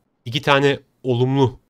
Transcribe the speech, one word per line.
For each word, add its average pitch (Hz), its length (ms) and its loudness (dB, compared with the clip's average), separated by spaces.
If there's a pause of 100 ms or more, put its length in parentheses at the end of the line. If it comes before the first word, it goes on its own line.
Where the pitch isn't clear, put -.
(260)
iki 120 160 -8
tane 139 380 2 (240)
olumlu 127 560 0 (100)